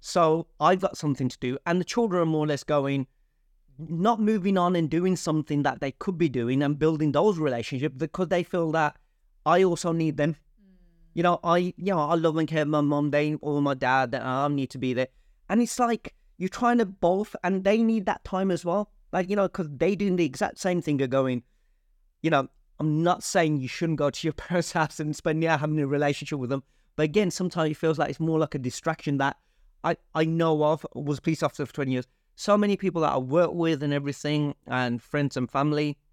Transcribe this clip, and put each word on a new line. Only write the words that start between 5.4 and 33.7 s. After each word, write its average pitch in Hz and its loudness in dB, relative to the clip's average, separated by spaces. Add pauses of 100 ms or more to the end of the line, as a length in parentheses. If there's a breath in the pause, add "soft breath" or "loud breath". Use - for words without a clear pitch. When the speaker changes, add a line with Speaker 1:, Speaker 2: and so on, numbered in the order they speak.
Speaker 1:
that 135 -2
they 135 -4
could 185 -6
be 160 2
doing 127 0
and 143 0
building 151 2
those 175 2
relationships 139 -4
because 160 -4
they 175 0
feel 170 -2
that, 156 0 (480)
"I 175 6
also 170 0
need 160 0
them." 151 0
Speaker 2:
Mm. - -20 (400)
Speaker 1:
You 170 -2
know, 175 2
I, 175 4
you 180 -2
know, 175 2
I 151 2
love 160 2
and 160 2
care 151 2
my 151 2
mum, 147 2
they, 151 2
or 147 -2
my 139 2
dad, 127 2
that 127 -4
I 131 -2
need 139 -2
to - -12
be 127 -2
there. 127 0 (400)
And 214 2
it's - -4
like, 233 -2 (220)
you're 180 -4
trying 240 2
to 226 4
both, 190 0
and 190 0
they 214 4
need 226 2
that - -4
time 190 -2
as 170 -2
well. 190 -2 (220)
Like, 180 0
you 202 0
know, 196 2
'cause 165 -6
they 165 0
doing 185 0
the 175 4
exact 151 -4
same 180 0
thing 147 0
of 131 -2
going, 127 0 (800)
you 160 2
know, 139 2 (300)
I'm 151 0
not 175 0
saying 160 0
you 127 -6
shouldn't 160 -2
go 143 2
to - -6
your 156 -2
<laughs> - -12
parents' 175 -2
house 160 -2
and 151 -4
spend 156 -2
the 160 2
hour 160 2
having 151 -2
a 143 0
relationship 143 -2
with 123 -4
them. 139 -4 (340)
But 151 2
again, 175 0
sometimes 160 -2
it 156 -4
feels 160 0
like 143 0
it's 139 -8
more 160 0
like 156 -2
a 147 -4
distraction 139 -4
that 135 -2 (440)
I, 160 0 (180)
I 160 4
know 165 2
of, 151 0 (100)
was 143 -4
a - -14
police 165 -2
officer 151 -4
for - -14
twenty 135 -4
years. 127 -4 (300)
So 208 2
many 202 2
people 170 -2
that 143 2
I 135 0
work 143 2
with 165 0